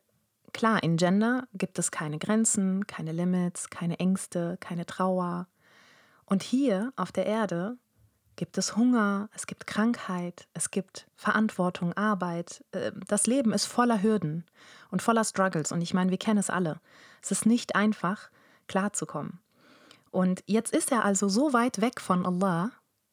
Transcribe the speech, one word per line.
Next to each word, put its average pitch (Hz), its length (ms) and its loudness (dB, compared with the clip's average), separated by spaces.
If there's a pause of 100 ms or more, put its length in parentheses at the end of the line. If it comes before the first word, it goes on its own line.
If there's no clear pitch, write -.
(520)
klar, 220 300 4
in 165 140 4
Jannah 214 580 2
gibt 185 240 -4
es - 140 -2
keine 151 260 -6
Grenzen, 202 680 0
keine 160 260 -8
Limits, 180 580 -2
keine 170 300 -4
Ängste, 180 600 -2
keine 170 260 -8
Trauer. 180 600 -2 (800)
Und 190 180 0
hier 247 540 0
auf 185 160 -4
der 185 140 -2
Erde 208 500 -2 (580)
gibt - 240 -6
es - 180 -2
Hunger, 214 580 2
es - 120 -12
gibt - 200 -14
Krankheit, 185 880 -2
es - 180 -6
gibt - 440 -8
Verantwortung, 185 800 0
Arbeit. 180 800 -4
Äh, 175 200 -4 (140)
das 208 200 0
Leben 233 260 2
ist - 140 0
voller 233 360 2
Hürden 175 420 0 (460)
und 185 120 -2
voller 226 220 4
Struggles. 180 460 0
Und 170 100 -2
ich 170 140 -4
meine, 185 160 2
wir 185 80 0
kennen 214 200 2
es 190 120 -2
alle. 175 300 -2 (420)
Es - 80 -6
ist 196 160 0
nicht 233 300 2
einfach, 202 540 0 (380)
klarzukommen. 185 720 -4 (680)
Und 185 360 2
jetzt 226 260 0
ist - 200 0
er 220 120 2
also 202 240 2
so 254 240 2
weit 233 280 0
weg 240 200 0
von 180 240 0
Allah. 180 460 0 (420)